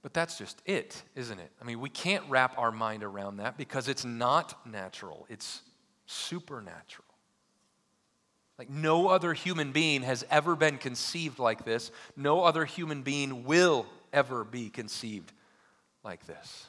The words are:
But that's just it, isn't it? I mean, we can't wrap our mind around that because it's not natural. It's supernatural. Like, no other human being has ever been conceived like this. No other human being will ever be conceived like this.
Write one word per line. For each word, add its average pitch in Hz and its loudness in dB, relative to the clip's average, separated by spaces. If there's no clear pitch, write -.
But - -16
that's 165 -2
just - -14
it, - -4
isn't 117 -10
it? 82 -18
I 120 -20
mean, 117 -10
we 139 -8
can't 180 -4
wrap 131 4
our 120 4
mind 110 -4
around 101 -8
that 113 -6
because 135 -4
it's 131 -4
not 123 0
natural. 95 -12
It's - -12
supernatural. 113 -10
Like, 123 -18
no 156 4
other 175 6
human 156 -2
being 151 4
has 123 -2
ever 151 4
been 151 4
conceived 135 -6
like 113 2
this. - -2
No 147 4
other 160 6
human 151 -6
being 135 -2
will 156 6
ever 127 2
be 113 -8
conceived 107 -10
like 92 -12
this. - -16